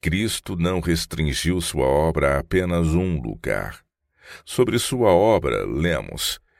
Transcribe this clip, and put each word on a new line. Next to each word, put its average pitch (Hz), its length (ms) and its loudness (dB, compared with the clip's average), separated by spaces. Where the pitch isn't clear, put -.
Cristo 92 560 -4
não 87 220 0
restringiu 82 800 -2
sua 69 260 -2
obra 71 500 2
a - 20 0
apenas 87 500 0
um 85 320 0
lugar. 53 640 -8
Sobre 117 340 2
sua 120 320 2
obra, 85 560 4
lemos: 64 760 -4